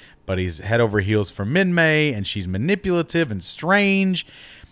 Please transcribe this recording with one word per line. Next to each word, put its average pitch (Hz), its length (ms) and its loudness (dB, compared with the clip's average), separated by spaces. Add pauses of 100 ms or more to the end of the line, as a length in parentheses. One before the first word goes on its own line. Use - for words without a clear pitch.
(260)
but 95 120 -2
he's 87 220 -4
head 110 200 0
over 107 200 2
heels 104 300 0
for - 140 -8
Min-May, 156 680 2
and 101 140 -4
she's 92 220 -6
manipulative 170 840 -2
and 95 140 -6
strange. 190 800 0 (460)